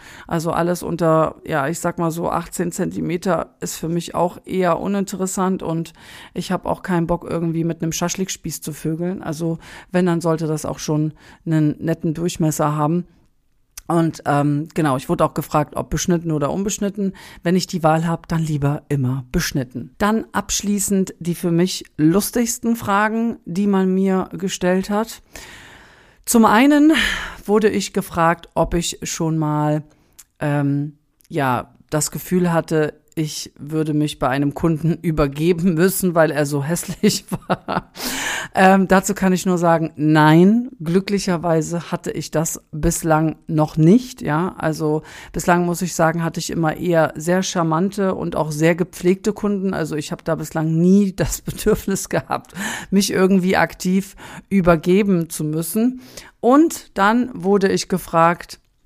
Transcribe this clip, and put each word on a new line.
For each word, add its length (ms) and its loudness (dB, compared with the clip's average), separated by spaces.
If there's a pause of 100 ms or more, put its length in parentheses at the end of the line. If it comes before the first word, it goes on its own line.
(260)
Also 240 -4
alles 320 -2
unter, 540 0 (100)
ja, 220 -2
ich 100 -6
sag 200 -4
mal 120 -2
so 180 -6
achtzehn 440 -4
Zentimeter 880 -4
ist 160 -10
für 120 -8
mich 280 -4
auch 280 -2
eher 360 0
uninteressant 840 -2
und 300 -6 (420)
ich 160 -8
hab 160 -4
auch 160 -4
keinen 240 0
Bock, 240 -2
irgendwie 320 -2
mit 200 -4
einem 100 -4
Schaschlikspieß 680 -6
zu 120 -10
vögeln. 500 -6
Also 360 -4 (340)
wenn, 140 2
dann 140 0
sollte 280 0
das 180 -4
auch 140 -6
schon 340 -2 (320)
einen 320 2
netten 340 -2
Durchmesser 640 -2
haben. 300 0 (840)
Und, 380 0
ähm, 480 0
genau, 220 0
ich 120 -8
wurde 160 0
auch 80 0
gefragt, 440 -2
ob 140 -6
beschnitten 420 0
oder 180 -2
unbeschnitten. 600 -4 (320)
Wenn 100 2
ich 140 0
die 160 -4
Wahl 200 4
hab, 220 -4
dann 160 -2
lieber 460 0
immer 420 -2
beschnitten. 680 -4
Dann 340 0
abschließend 880 -2
die 160 -2
für 160 -2
mich 320 0 (120)
lustigsten 800 0
Fragen, 680 0
die 240 -2
man 260 2
mir 380 2
gestellt 580 -2
hat. 320 -4 (1040)
Zum 220 6
einen 480 6 (500)
wurde 240 2
ich 240 -2
gefragt, 600 0
ob 200 0
ich 300 -4
schon 340 -2
mal, 460 0 (560)
ähm, 580 -2 (300)
ja, 440 -2 (160)
das 220 -2
Gefühl 420 0
hatte, 420 0 (240)
ich 400 -6
würde 360 -4
mich 240 -2
bei 100 0
einem 240 0
Kunden 460 0
<laughs> 40 -14
übergeben 720 0
müssen, 420 2
weil 160 4
er 120 0
so 200 -2
hässlich 600 0 (120)
<laughs> 120 -14
war. 440 -6 (600)
Ähm, 340 6
dazu 260 2
kann 180 2
ich 120 0
nur 140 0
sagen, 380 2
nein, 760 6 (120)
glücklicherweise 1080 -2
hatte 200 -6
ich 200 -8
das 320 -4 (100)
bislang 640 0 (100)
noch 300 0
nicht, 460 4
ja. 340 -2
Also 460 -2 (300)
bislang, 340 2
muss 160 -2
ich 120 -6
sagen, 300 0
hatte 160 -4
ich 100 -8
immer 260 0
eher 400 2
sehr 260 0
charmante 720 0
und 220 -6
auch 140 -2
sehr 240 4
gepflegte 580 -2
Kunden. 420 -4
Also 220 -4
ich 160 -8
habe 100 -10
da 140 -2
bislang 420 -2
nie 340 4
<laughs> 40 -14
das 240 -2
Bedürfnis 680 -2
gehabt, 460 -6 (360)
mich 220 2
irgendwie 440 4
aktiv 580 0 (340)
übergeben 800 2
zu 140 -8
müssen. 580 -2 (400)
Und 560 4
dann 360 2
wurde 360 2
ich 200 -2
gefragt, 720 0 (260)